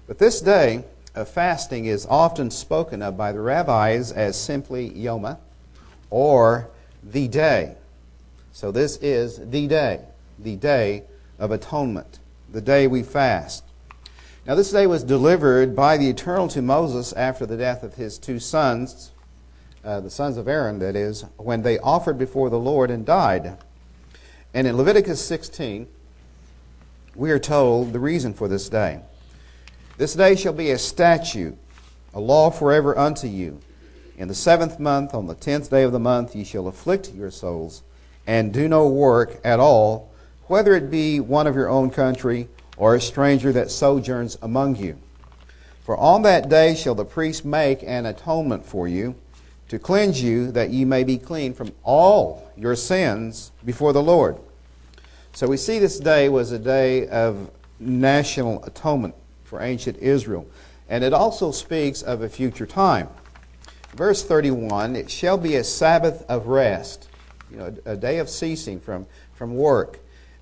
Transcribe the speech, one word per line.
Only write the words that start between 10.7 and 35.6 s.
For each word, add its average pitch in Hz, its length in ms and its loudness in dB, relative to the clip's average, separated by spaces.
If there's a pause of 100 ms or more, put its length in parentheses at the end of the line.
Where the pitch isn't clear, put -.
of 101 140 -4
atonement, 117 640 -6 (340)
the 107 100 -10
day 139 260 4
we 127 160 0
fast. 123 600 -2 (800)
Now 135 100 -2
this 196 160 2
day 202 160 4
was 160 160 2
delivered 131 720 4
by 147 220 4
the 139 120 2
Eternal 180 380 -2
to 139 140 -6
Moses 127 500 -2
after 127 340 -4
the 110 120 -8
death 123 260 -4
of 104 120 -16
his 110 220 -10
two 120 220 -8
sons, 131 720 -4 (720)
uh, 104 160 -6
the 98 100 -12
sons 139 280 -6
of 110 100 -8
Aaron, 123 320 -2
that 95 160 -4
is, 104 300 -6 (100)
when 113 280 -4
they 113 160 0
offered 156 380 0
before 131 320 -2
the 117 80 -2
Lord 131 320 0
and 113 160 -6
died. 95 520 0 (960)
And 131 120 0
in 120 120 0
Leviticus 185 440 2
sixteen, 123 640 -8 (1300)
we 139 160 -4
are 147 100 2
told 123 520 2
the 123 80 -6
reason 135 340 -2
for 107 140 -6
this 98 220 -4
day. 101 320 -2 (960)
"This 151 160 -4
day 190 240 6
shall 190 160 -4
be 151 180 -2
a 127 60 0
statute, 160 800 0 (560)
a 104 80 -10
law 151 280 6
forever 147 480 2
unto 143 300 0
you. 87 320 -8 (580)
In 90 120 -10
the 98 40 -10
seventh 165 460 2
month, 139 340 -2
on 104 140 -6
the 82 80 -10
tenth 143 340 -6